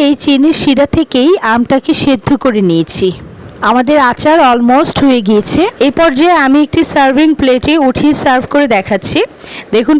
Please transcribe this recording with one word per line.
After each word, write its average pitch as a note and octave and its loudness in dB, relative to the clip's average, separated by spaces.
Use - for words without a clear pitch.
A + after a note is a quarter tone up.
এই C#4+ 2
চিনির C#4+ 2
শিরা C#4 0
থেকেই C#4+ 0
আমটাকে B3+ -2
সেদ্ধ C4 -2
করে G#3+ 0
নিয়েছি। E3 -2
আমাদের B3 0
আচার D4+ 0
almost A#3+ 2
হয়ে B3+ 2
গিয়েছে। G#3+ 0
এ - 2
পর্যায়ে E4 2
আমি C4+ 2
একটি - -2
সার্ভিং C#4 2
প্লেটে C4 0
উঠিয়ে D4 0
সার্ভ B3+ 0
করে C#4+ 2
দেখাচ্ছি। G3 -2
দেখুন A#3+ 2